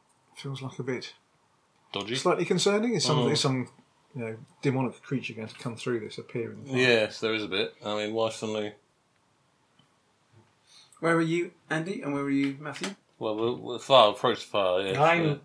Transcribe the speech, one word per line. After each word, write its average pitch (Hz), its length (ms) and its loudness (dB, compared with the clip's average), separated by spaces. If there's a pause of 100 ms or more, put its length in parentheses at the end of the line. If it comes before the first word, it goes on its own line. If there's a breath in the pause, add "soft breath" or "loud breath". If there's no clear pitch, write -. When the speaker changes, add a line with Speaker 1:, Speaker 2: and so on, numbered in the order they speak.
(360)
Speaker 1:
feels 135 260 -10
like 131 160 -10
a 123 60 -6
bit 120 300 -6 (800)
Speaker 2:
Dodgy? 101 220 -4
Speaker 1:
slightly 175 300 2
concerning. 208 500 2
Is 160 100 0
some, 147 140 2
Speaker 2:
Mm. 123 140 2
Speaker 1:
is 147 80 2
some, 127 280 0 (460)
you 123 100 -8
know, 110 120 -8 (260)
demonic 131 400 -2
creature 120 320 -6
going 110 140 -12
to - 80 -18
come 117 200 -10
through 120 240 -4
this, 107 160 -12
appear 113 360 -8
in 104 120 -16
the 139 60 -12
fire? 127 80 -2
Speaker 2:
Yes, 117 420 4
there 110 140 0
is 107 100 -2
a 95 40 -6
bit. 101 260 -2 (100)
I 104 120 -4
mean, 107 180 -4
why 113 160 0
suddenly? 107 420 -6 (2250 loud breath)
Speaker 3:
Where 165 160 2
are 165 60 2
you, 170 300 -2 (180)
Andy, 165 320 -6
and 143 100 -6
where 143 120 -4
are 139 60 -4
you, 139 300 0
Matthew? 151 340 -10 (240)
Speaker 2:
Well, 107 180 -4
we're, 113 180 -2
we're 117 240 -10
far, 117 320 8
approach 107 300 0
the - 60 -14
fire, 92 400 2
yes, 95 100 0
Speaker 4:
I'm 165 280 4
Speaker 2:
yeah. 147 100 0 (100)